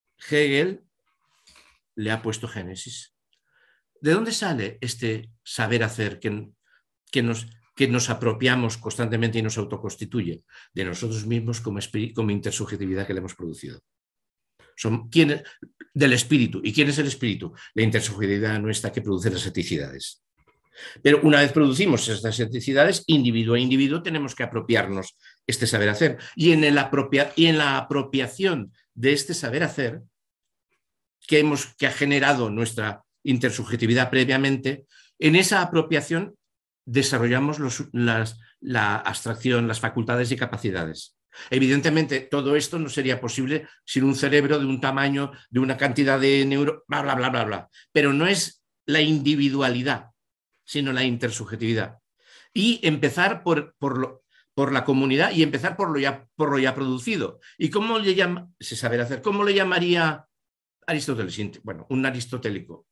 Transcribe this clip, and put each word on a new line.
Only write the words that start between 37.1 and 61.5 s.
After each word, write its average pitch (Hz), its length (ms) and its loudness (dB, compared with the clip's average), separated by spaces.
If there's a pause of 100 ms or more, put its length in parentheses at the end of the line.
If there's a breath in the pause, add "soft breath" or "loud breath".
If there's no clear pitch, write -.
los, 131 340 -6
las, 113 460 0 (220 soft breath)
la 107 360 0
abstracción, 117 680 -2
las 113 140 -4
facultades 120 500 -2
y 127 60 0
capacidades. 95 800 -6 (340 loud breath)
Evidentemente, 135 680 2
todo 139 340 0
esto 151 240 -2
no 156 100 -4
sería 127 320 -2
posible 135 460 -4 (180 loud breath)
sin 131 200 0
un 139 100 4
cerebro 143 440 2
de 139 80 0
un 131 140 -2
tamaño, 139 520 0 (180 loud breath)
de 123 100 0
una 131 160 0
cantidad 135 440 2
de 139 240 4
neuro-, 143 420 0
bla, 143 160 -4
bla, 139 120 -2
bla, 127 160 0
bla, 120 140 0
bla. 104 240 -6 (220 soft breath)
Pero 143 220 4
no 147 140 2
es - 360 -2 (240)
la 151 140 2
individualidad, 139 1120 0 (540)
sino 139 280 -4
la 131 120 0
intersubjetividad. 113 920 -4 (540 soft breath)
Y 226 340 0
empezar 160 560 0
por, 156 360 0
por 131 200 -2
lo, 131 240 -6 (300 soft breath)
por 139 200 0
la 127 120 0
comunidad 139 480 2
y 165 100 4
empezar 151 340 0
por 190 140 -2
lo 147 80 -2
ya, 135 380 -2
por 151 140 0
lo 139 80 2
ya 131 160 2
producido. 131 640 -4 (180 loud breath)
¿Y 160 120 0
cómo 220 280 0
le 196 160 0
llama, 180 360 -2 (100)
se - 160 -10
sabe 120 240 0
hacer, 120 220 -4
cómo 208 200 0
le 202 120 2
llamaría 175 720 2 (600)
Aristóteles? 131 520 -4
Inte-, 101 260 -8